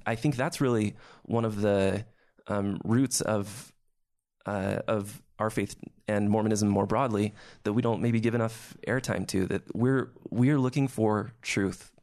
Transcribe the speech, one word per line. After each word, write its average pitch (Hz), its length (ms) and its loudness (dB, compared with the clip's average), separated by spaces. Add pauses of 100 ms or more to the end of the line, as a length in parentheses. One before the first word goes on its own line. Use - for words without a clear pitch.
I 113 100 -2
think 139 200 0
that's 135 260 -2
really 113 340 2 (280)
one 117 220 -2
of 104 160 -4
the, 101 440 2 (420)
um, 101 360 -2
roots 123 380 2
of, 104 520 -4 (720)
uh, 101 420 -2
of 104 340 -4 (180)
our 110 100 0
faith - 260 -4 (320)
and 104 220 2
Mormonism 107 380 2
more 98 180 2
broadly, 107 480 0 (300)
that 104 100 0
we 120 80 2
don't 113 200 0
maybe 117 180 2
give 113 160 0
enough 113 420 -4 (100)
airtime 101 420 -2
to, 98 180 0
that - 280 -6
we're, 127 360 2 (180)
we're 131 300 4
looking 131 280 0
for 107 540 0
truth, - 500 -2 (120)